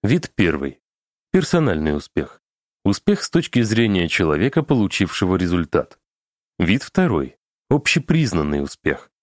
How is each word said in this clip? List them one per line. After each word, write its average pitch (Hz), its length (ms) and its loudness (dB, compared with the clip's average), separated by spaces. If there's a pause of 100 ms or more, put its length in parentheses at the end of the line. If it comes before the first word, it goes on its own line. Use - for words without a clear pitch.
Вид 156 320 0
первый. 73 460 0 (500)
Персональный 117 640 2
успех. - 460 -6 (440)
Успех 143 380 0
с - 60 -6
точки - 320 0
зрения 107 480 2
человека, 87 540 0
получившего 98 760 0
результат. 87 640 -2 (600)
Вид 92 240 0
второй. 98 540 -2 (320)
Общепризнанный 123 920 0
успех. - 480 -6 (120)